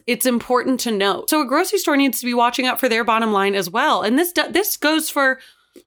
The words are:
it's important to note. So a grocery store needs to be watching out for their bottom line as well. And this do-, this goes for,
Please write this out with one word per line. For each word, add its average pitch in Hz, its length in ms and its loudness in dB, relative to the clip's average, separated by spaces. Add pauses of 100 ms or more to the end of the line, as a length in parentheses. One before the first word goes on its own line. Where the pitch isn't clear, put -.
it's 240 200 -2
important 247 540 0
to 233 120 -4
note. 196 360 -2
So 311 120 2
a 277 60 0
grocery 349 340 0
store 302 160 0
needs 277 240 0
to 240 60 -6
be 247 80 -2
watching 240 320 0
out 240 120 -2
for 254 100 2
their 226 140 0
bottom 226 300 0
line 196 240 2
as 185 120 -2
well. 226 340 0
And 220 140 0
this 349 160 0
do-, 302 160 -2
this 359 280 -2
goes 311 340 0
for, 262 300 0 (460)